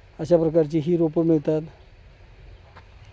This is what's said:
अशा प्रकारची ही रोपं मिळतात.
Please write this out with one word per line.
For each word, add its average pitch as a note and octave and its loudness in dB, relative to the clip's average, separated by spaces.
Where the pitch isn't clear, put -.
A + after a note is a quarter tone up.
अशा E3+ 2
प्रकारची D#3+ 0
ही E3+ -2
रोपं E3 0
मिळतात. D#3 0